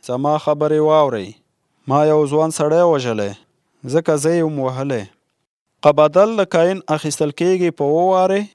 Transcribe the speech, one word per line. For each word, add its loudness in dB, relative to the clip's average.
زما -2
خبرې 0
واورئ. 2
ما 2
یو 4
ځوان 0
سړی 0
وژلی، -2
ځکه -2
زه -2
یې 0
وم -4
وهلی. -6
که 6
بدل 4
د -2
قاین 2
اخیستل -4
کیږي 0
په -2
اووه 0
وارې 0